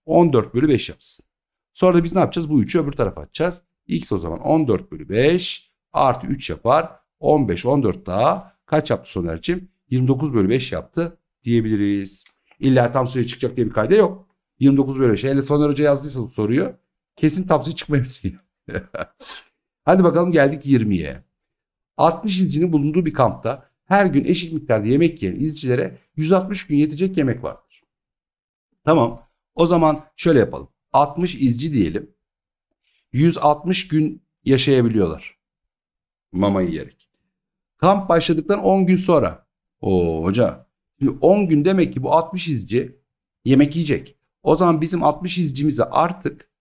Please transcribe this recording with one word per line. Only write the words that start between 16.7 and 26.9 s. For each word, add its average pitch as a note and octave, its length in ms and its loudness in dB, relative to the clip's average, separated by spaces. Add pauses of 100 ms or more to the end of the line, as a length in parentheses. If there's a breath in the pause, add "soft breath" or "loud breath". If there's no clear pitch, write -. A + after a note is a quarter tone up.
kesin F3+ 320 0
tam D3 160 2
sayı E3 120 -8
çıkmayabilir. B2+ 600 -4 (320)
<laughs> E2+ 120 -8 (1040 loud breath)
Hadi F3+ 200 4
bakalım E3+ 280 2
geldik C#3+ 340 2
yirmiye. G2 580 0 (760)
Altmış F3 420 0
izcinin E3 340 0
bulunduğu D3+ 320 0
bir D3+ 80 -2
kampta A#2 560 -2 (160)
her G3 200 2
gün C#3+ 200 2
eşit E3+ 280 -2
miktarda A2 340 -2
yemek D#3+ 360 2
yiyen F#2 120 -4
izcilere B2+ 640 -4 (180 loud breath)
yüz D#3 160 -2
altmış F#3+ 360 0
gün D3 100 0
yetecek D#3 400 0